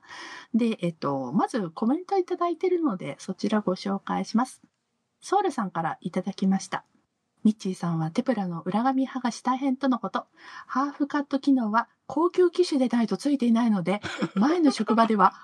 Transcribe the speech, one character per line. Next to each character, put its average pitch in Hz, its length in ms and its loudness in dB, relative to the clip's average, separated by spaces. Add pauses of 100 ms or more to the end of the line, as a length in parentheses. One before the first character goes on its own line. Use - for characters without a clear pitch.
(540)
で、 226 280 0
え 175 80 -2
っ 170 40 -8
と、 135 400 -4
ま 302 160 2
ず 202 220 -2
コ - 140 -4
メ 262 120 2
ン 359 80 -8
ト 392 120 0
い 359 60 2
た 359 140 -4
だ 349 100 -2
い 339 80 -2
て 370 140 0
る 349 120 2
の 262 140 0
で、 147 240 -8
そ - 140 -8
ち - 160 -4
ら 220 100 2
ご 185 160 0
紹 196 260 -6
介 185 220 -4
し - 140 -2
ま 254 80 2
す。 - 160 -20 (580)
ソ 392 200 0
ウ 415 40 0
ル 359 80 0
さ 233 140 -4
ん 185 60 -8
か 165 100 -4
ら 160 200 -4
い 180 100 -6
た 185 100 -2
だ 190 120 -6
き - 140 0
ま 190 120 4
し - 80 -10
た。 - 180 -8 (580)
ミ 214 100 6
ッ - 40 -6
チ 190 120 -6
ー 185 40 -4
さ 175 160 -4
ん 165 100 0
は 160 120 -2
テ 247 120 -2
プ 247 120 0
ラ 196 120 -4
の 165 140 -6
裏 202 220 -2
紙 262 240 2
剥 254 140 -8
が 233 100 0
し - 100 -12
大 254 160 0
変 262 180 0
と 269 140 -2
の 240 100 0
こ 226 100 -6
と。 - 160 -6 (400)
ハ 269 220 -2
ー 285 40 -6
フ 285 160 -4
カ 294 120 -2
ッ 285 60 -2
ト 269 140 -2
機 277 140 4
能 233 180 2
は 233 160 2 (200)
高 339 220 0
級 359 220 4
機 349 160 2
種 294 120 0
で 254 80 2
な 240 160 2
い 214 40 0
と 196 100 -2
つ - 140 -2
い 277 60 2
て 240 80 0
い 240 60 4
な 226 140 4
い 226 60 4
の 190 120 2
で、 185 180 -2 (180)
<laughs> - 160 -4
前 302 260 4
の 285 100 6
職 220 240 0
場 226 120 6
で 220 80 2
は 190 180 6 (100)